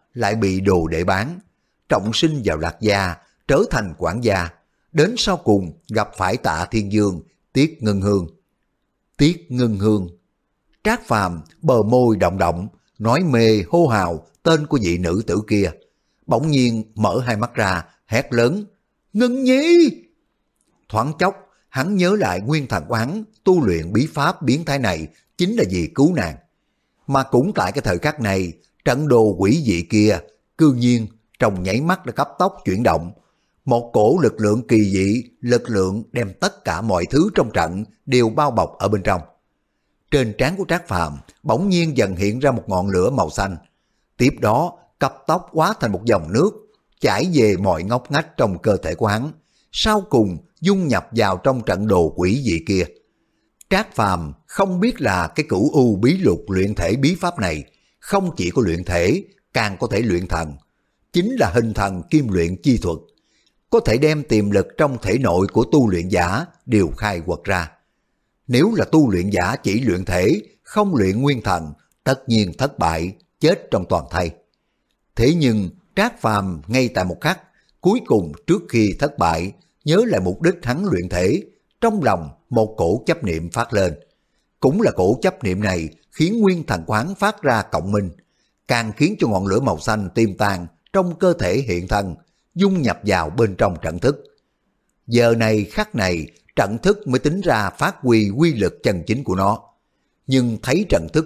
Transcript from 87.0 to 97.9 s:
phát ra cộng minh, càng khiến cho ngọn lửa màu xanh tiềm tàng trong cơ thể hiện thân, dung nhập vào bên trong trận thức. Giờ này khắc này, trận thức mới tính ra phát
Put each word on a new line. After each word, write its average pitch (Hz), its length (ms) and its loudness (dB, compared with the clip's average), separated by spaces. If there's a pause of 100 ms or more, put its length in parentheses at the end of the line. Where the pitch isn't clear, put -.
phát 208 260 -4
ra 120 200 0
cộng 92 300 -4
minh, 101 180 -2 (580)
càng 117 300 -2
khiến 185 220 2
cho 165 80 0
ngọn 98 200 0
lửa 95 120 2
màu 104 200 -2
xanh 107 360 -2
tiềm 107 220 2
tàng 98 300 -2 (260)
trong 180 260 0
cơ 180 200 4
thể 92 180 0
hiện 95 300 -4
thân, 98 280 -2 (400)
dung 190 260 2
nhập - 220 0
vào 90 260 0
bên 104 260 0
trong 95 260 0
trận 80 180 -6
thức. 139 240 -2 (840)
Giờ 117 280 4
này 110 280 2
khắc - 320 -6
này, 90 320 -2 (280)
trận 110 220 -2
thức 202 300 0
mới 127 120 0
tính 160 220 -2
ra 113 280 0
phát 170 320 -4